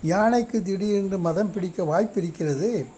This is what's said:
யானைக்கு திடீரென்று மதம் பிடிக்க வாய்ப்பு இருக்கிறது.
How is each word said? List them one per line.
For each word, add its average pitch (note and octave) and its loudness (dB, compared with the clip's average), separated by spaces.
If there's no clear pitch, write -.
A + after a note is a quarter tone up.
யானைக்கு A3+ 2
திடீரென்று G3 0
மதம் F3 0
பிடிக்க F#3 -4
வாய்ப்பு F#3 0
இருக்கிறது. E3 -2